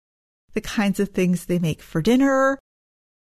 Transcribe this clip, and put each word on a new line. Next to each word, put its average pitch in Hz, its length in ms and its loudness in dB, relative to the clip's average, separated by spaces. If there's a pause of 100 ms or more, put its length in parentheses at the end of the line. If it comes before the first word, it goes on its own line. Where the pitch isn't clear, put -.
(540)
the 214 80 -4
kinds 202 380 -2
of 196 100 -2
things 180 360 -2
they 180 140 -2
make 160 220 -4
for - 200 -6
dinner, 269 560 2 (760)